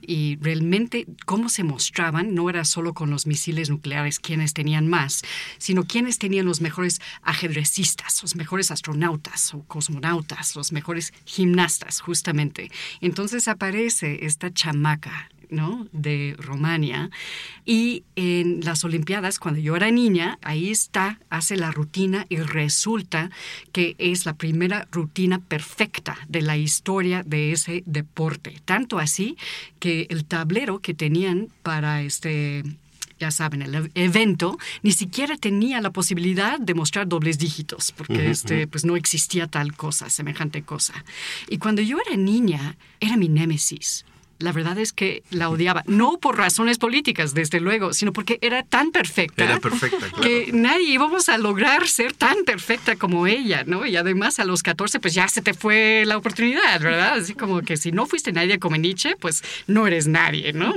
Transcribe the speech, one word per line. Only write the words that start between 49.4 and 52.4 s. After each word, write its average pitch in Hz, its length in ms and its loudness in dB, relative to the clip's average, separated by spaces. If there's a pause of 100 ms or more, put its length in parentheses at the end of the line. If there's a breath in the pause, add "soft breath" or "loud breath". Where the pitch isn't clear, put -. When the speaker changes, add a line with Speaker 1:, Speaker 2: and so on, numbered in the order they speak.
Speaker 2:
Era - 140 2
perfecta, 233 500 0
claro. - 120 -6
Speaker 1:
que 240 300 2
nadie 277 400 4
íbamos 311 380 4
a 233 80 4
lograr 226 500 4
ser 240 240 0
tan 339 320 2